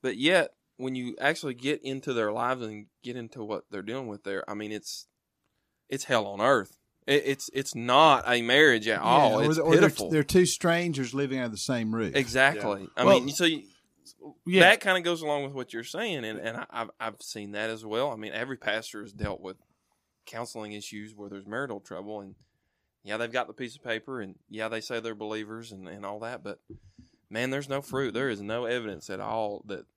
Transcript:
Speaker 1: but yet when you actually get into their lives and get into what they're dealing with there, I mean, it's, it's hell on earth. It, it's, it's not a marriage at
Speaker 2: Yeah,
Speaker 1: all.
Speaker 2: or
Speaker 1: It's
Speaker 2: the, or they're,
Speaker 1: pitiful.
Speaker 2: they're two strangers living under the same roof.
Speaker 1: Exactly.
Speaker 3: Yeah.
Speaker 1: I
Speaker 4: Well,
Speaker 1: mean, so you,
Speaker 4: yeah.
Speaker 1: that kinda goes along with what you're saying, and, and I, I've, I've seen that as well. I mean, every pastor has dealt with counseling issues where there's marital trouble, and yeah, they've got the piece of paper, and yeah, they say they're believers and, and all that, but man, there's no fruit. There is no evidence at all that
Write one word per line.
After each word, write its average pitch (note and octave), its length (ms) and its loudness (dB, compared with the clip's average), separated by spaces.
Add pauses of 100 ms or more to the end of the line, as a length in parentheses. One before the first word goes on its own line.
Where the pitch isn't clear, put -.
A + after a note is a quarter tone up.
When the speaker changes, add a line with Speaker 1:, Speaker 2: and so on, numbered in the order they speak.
Speaker 1:
but A#2+ 160 -2
yet D#3+ 340 4 (260)
when C3 180 -6
you B2 240 -8
actually D3 360 0
get C3 280 -2
into C3+ 300 -4
their A2 180 2
lives B2 320 0
and G#2+ 220 -10 (180)
get A#2+ 120 -10
into A#2 280 -12
what G#2 260 -6
they're G2 120 -8
dealing A#2+ 260 -8
with G2+ 160 -12
there, G2 260 -6
I G#2 40 -6
mean, G#2+ 180 -8
it's, - 360 -10 (800)
it's C3+ 160 -6
hell A2+ 220 2
on G2+ 120 -8
earth. A2+ 380 2 (300)
It, C#3 180 4
it's, C3+ 280 -2
it's C3+ 220 -4
not B2+ 520 6
a A#2+ 160 4
marriage B2 440 6
at G#2+ 120 2
Speaker 2:
Yeah, D2+ 40 -4
Speaker 1:
all. A2+ 380 6
Speaker 2:
or A#2 40 4
Speaker 1:
It's D#3 120 4
Speaker 2:
the, E3 60 0
or D#3+ 100 4
they're, E3 160 10
Speaker 1:
pitiful. - 220 -4
Speaker 2:
they're D3+ 120 4
two F3+ 220 6
strangers E3+ 680 0
living C3+ 260 -2
under B2 100 -4
the G#2+ 80 -10
same A2+ 360 -2
roof. A2+ 220 0
Speaker 1:
Exactly. A#2 680 2
Speaker 3:
Yeah. - 120 -14
Speaker 1:
I - 80 2
Speaker 4:
Well, F#3+ 160 10
Speaker 1:
mean, B2+ 100 -4
so C#3+ 160 -2
you, E3 180 0 (840)
Speaker 4:
yeah. F3+ 160 6
Speaker 1:
that G3+ 180 10
kinda F#3 220 2
goes E3+ 200 -2
along D3 220 -2
with C#3 100 -8
what B2+ 200 -10
you're A#2 100 -8
saying, F3 400 -6
and, A2 160 -6
and A2+ 180 -6
I, - 120 -8
I've, A2+ 300 -6
I've A2 220 -8
seen G#2 300 -12
that G#2+ 180 -4
as A2 160 -8
well. A#2+ 260 -2
I A#2 40 -8
mean, G#2+ 160 -10
every B2 260 -6
pastor A2 440 -6
has G#2 100 -14
dealt G#2 300 -6
with F#2+ 160 -12 (680)
counseling A2+ 460 -10
issues G#2 440 -14
where G2+ 140 -14
there's G2 180 -14
marital A2+ 340 -6
trouble, G2+ 400 -12
and G2 140 -16 (680)
yeah, G2+ 140 -8
they've A#2 140 -4
got B2 160 -4
the G#2+ 60 -16
piece B2 220 -12
of - 80 -20
paper, A#2+ 380 -6
and F#2+ 140 -12 (140)
yeah, A2 180 -6
they A2+ 140 -6
say A#2 180 -6
they're A2+ 160 -8
believers A2 560 -10
and, F#2+ 160 -16
and G2 180 -14
all G#2 140 -10
that, A#2 240 -10
but G2 160 -12 (680)
man, A#2+ 200 -4
there's C#3 200 -6
no C#3 120 -4
fruit. C3 320 -4
There C3 160 -2
is G2+ 120 -6
no A2+ 240 -6
evidence A2 440 -6
at G2 120 -8
all G#2+ 460 -6
that G2 180 -10 (120)